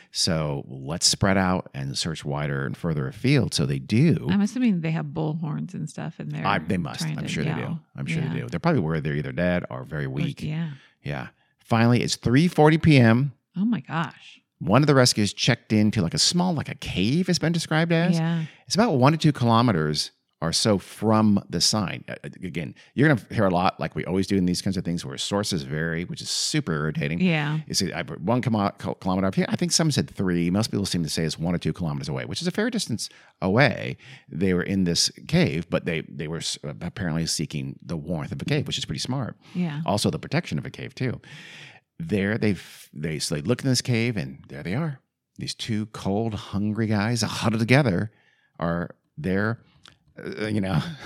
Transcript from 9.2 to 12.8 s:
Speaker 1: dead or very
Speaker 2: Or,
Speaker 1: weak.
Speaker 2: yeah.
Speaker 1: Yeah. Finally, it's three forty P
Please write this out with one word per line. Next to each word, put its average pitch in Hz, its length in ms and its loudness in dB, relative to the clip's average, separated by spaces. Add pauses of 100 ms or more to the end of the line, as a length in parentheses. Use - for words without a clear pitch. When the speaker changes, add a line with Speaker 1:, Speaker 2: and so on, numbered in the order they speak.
Speaker 1:
dead 87 360 0
or 64 140 -10
very 71 220 -6
Speaker 2:
Or, 67 60 -6
Speaker 1:
weak. 71 300 -4
Speaker 2:
yeah. 156 300 -6 (320)
Speaker 1:
Yeah. 69 240 -8 (320)
Finally, 117 420 4
it's - 140 0
three 135 320 4
forty 156 300 6
P 156 200 8